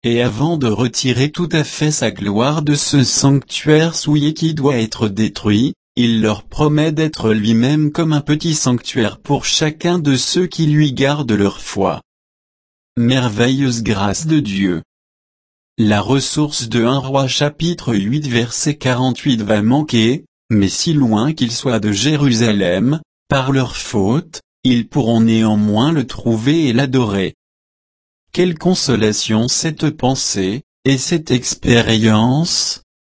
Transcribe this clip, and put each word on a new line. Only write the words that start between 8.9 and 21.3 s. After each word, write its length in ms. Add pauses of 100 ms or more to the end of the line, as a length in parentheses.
pour 240
chacun 560
de 160
ceux 320
qui 180
lui 260
gardent 380
leur 300
foi. 420 (920)
Merveilleuse 880
grâce 420
de 140
Dieu. 420 (960)
La 220
ressource 680
de 160
un 140
Roi 300
chapitre 680
huit 320
verset 500
quarante-huit 680
va 200
manquer, 600 (260)
mais 180
si 240
loin 420